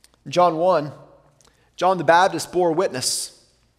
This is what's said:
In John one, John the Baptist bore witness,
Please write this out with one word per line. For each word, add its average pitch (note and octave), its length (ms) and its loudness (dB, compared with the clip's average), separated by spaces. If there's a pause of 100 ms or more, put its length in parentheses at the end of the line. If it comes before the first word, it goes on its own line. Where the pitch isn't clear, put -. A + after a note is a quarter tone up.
(240)
In D3 60 -14
John E3+ 280 2
one, D#3+ 340 0 (840)
John F#3 220 0
the D#3+ 60 -6
Baptist E3 480 2
bore F3+ 200 0
witness, D3 600 -4 (460)